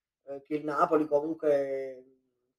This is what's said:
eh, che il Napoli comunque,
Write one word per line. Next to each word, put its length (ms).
eh, 180
che 140
il 80
Napoli 420
comunque, 1120